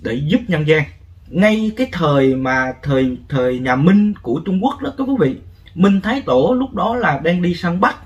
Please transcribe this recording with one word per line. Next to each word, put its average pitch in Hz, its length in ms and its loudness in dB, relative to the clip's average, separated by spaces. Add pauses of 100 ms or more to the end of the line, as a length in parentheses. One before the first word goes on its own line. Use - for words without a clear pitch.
để 110 120 -6
giúp 151 340 0
nhân 151 200 0
gian. 156 160 4 (440)
Ngay 214 480 2
cái 254 160 -2
thời 143 420 2
mà 131 380 -2 (100)
thời, 131 360 0 (100)
thời 127 300 -2
nhà 127 180 -2
Minh 196 460 4
của 131 220 -2
Trung 190 200 0
Quốc 269 180 -2
đó 269 160 -6
các 269 60 -2
quý 269 140 -2
vị, 135 180 0 (380)
Minh 196 260 2
Thái 233 260 -2
Tổ 196 320 2
lúc 262 160 -6
đó 220 220 -2
là 160 220 -2
đang 175 240 -2
đi 175 120 0
săn 175 260 -4
bắt - 240 0